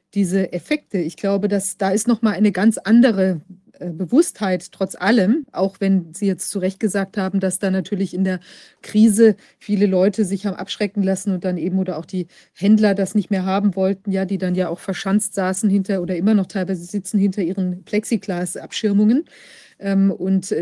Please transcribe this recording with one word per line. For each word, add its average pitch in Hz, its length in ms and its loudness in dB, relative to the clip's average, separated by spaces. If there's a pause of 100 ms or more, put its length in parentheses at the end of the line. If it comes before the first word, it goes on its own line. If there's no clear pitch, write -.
(140)
diese 190 400 0
Effekte. 214 440 -4
Ich 170 180 -4
glaube, 202 320 -2
dass 196 300 -2
da 196 120 0
ist 214 180 -2
noch 233 140 2
mal 214 120 2
eine 202 180 2
ganz 214 260 0
andere, 190 640 4 (380)
äh, 180 100 -8
Bewusstheit 185 840 0
trotz - 240 -6
allem, 220 560 2
auch 190 280 -2
wenn 190 340 0
Sie 202 140 -4
jetzt 190 240 -4
zu 196 80 -4
Recht 190 200 -4
gesagt 196 380 -2
haben, 190 220 -2
dass 185 180 -2
da 190 140 -2
natürlich 190 420 -4
in 185 100 -2
der 185 160 -2 (440)
Krise 214 520 6 (220)
viele 202 300 0
Leute 190 380 2
sich 190 200 -6
haben 196 100 -4
abschrecken 202 460 -6
lassen 190 300 -2
und 180 120 -4
dann 180 140 -2
eben, 180 220 -2
oder 175 180 -4
auch 160 80 -10
die 180 220 -6 (260)
Händler 208 400 4
das 190 220 -2
nicht 208 160 0
mehr 185 140 -2
haben 196 300 0
wollten, 196 360 -2
ja, 190 140 0
die 185 120 -4
dann 180 160 -2
ja 180 160 -2
auch 170 100 -6
verschanzt 202 540 -2
saßen 190 380 0
hinter 190 320 0
oder 180 120 -4
immer 196 200 2
noch 196 100 2
teilweise 185 380 -4
sitzen 202 340 -4
hinter 196 240 0
ihren 180 420 -4
Plexiglas-Abschirmungen. 208 1400 0 (540)
Ähm, 196 320 2
und 190 500 -2